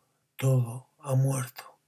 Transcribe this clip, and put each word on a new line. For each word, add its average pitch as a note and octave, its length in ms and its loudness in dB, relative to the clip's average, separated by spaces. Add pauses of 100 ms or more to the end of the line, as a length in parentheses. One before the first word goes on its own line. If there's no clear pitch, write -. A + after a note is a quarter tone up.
(360)
todo B2+ 600 0
ha C#3 160 -4
muerto. C3+ 720 -2